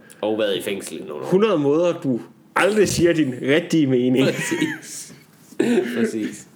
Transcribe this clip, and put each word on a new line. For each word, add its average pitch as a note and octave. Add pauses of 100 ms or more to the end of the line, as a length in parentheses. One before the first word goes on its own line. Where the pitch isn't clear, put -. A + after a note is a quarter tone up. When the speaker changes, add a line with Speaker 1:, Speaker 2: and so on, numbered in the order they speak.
(220)
Speaker 1:
Og G#2+
været G2+
i -
fængsel G2+
i -
nogle D2+ (100)
år. -
Speaker 2:
hundrede G3
måder, D3
du B2 (340)
aldrig G3
siger E3+
din D3
rigtige D3
mening. B2+
Speaker 1:
Præcis. - (840)
Præcis. A2